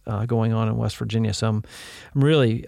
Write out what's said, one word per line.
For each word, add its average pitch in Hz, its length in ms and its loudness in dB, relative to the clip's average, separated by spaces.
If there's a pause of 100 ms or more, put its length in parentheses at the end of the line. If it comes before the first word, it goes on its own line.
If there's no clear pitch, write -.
uh, 110 220 -4
going 113 260 0
on 110 140 0
in 113 100 -2
West 113 200 -2
Virginia. 110 360 -2
So 113 160 -2
I'm, 107 140 0 (500)
I'm 139 100 4
really, 131 440 4